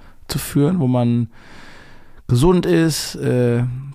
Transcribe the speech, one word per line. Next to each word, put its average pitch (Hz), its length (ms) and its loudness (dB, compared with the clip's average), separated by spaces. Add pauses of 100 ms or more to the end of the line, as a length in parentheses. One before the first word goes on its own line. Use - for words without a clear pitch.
(280)
zu - 120 -8
führen, 151 400 0
wo 135 80 0
man 120 420 0 (1000)
gesund 170 380 4
ist, 165 500 0
äh, 123 480 0 (320)